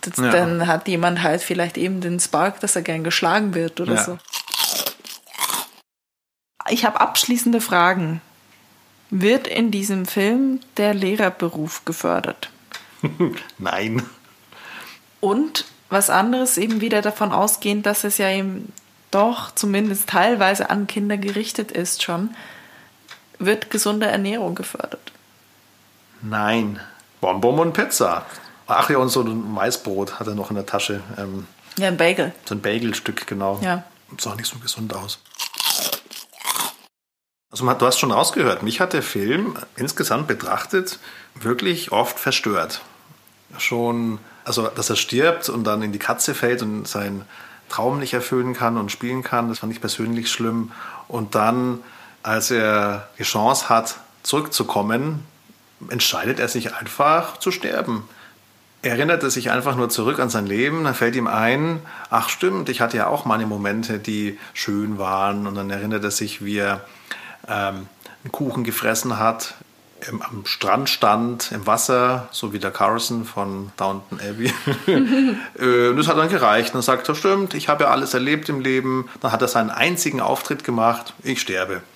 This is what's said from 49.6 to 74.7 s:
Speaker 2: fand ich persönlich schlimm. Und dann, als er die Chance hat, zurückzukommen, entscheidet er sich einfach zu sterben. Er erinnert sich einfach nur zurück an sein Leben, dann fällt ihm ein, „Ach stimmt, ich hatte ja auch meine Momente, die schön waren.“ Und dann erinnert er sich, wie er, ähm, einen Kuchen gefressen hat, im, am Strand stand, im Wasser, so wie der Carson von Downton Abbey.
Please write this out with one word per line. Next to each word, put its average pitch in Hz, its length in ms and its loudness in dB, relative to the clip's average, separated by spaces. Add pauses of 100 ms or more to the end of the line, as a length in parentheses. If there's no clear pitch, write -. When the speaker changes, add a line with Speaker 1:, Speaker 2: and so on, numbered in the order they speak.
Speaker 2:
fand 113 120 -6
ich 113 80 -10
persönlich 117 500 -2
schlimm. 113 420 -2 (340)
Und 107 300 -4
dann, 120 420 2 (460)
als 110 260 0
er 104 580 2 (100)
die - 40 -6
Chance 110 460 2
hat, 113 280 4 (280)
zurückzukommen, 139 1000 0 (640)
entscheidet - 520 0
er 120 80 0
sich 110 260 -4
einfach 151 640 2
zu 185 140 -2
sterben. 113 560 -4 (760)
Er 127 100 -2
erinnert 156 380 2
sich 123 200 -2
einfach 123 260 2
nur 123 120 2
zurück 120 300 0
an 127 100 2
sein 107 180 0
Leben, 135 380 0
dann 135 100 2
fällt 117 200 2
ihm 120 140 0
ein, 135 520 2 (300)
„Ach 113 180 2
stimmt, 180 400 -2
ich 123 120 -2
hatte 117 160 0
ja 104 100 2
auch - 180 0
meine 110 220 2
Momente, 107 540 -2
die 104 380 -4 (140)
schön 104 460 -2
waren.“ 98 480 0
Und 98 80 -6
dann 98 160 -4
erinnert 104 320 -2
er 104 80 0
sich, - 340 -6
wie 104 140 -2
er, 98 220 0 (680)
ähm, 98 380 -4 (380)
einen 127 80 -10
Kuchen 123 320 -4
gefressen 113 540 -2
hat, 113 360 -2 (540)
im, 110 120 -8
am 101 240 -10
Strand - 460 0
stand, 117 640 2
im 101 140 -6
Wasser, 123 640 2
so 104 220 -6
wie 104 60 -6
der 95 120 -2
Carson 113 540 0
von 98 540 -6
Downton 98 420 -4
Abbey. 107 320 -2 (340)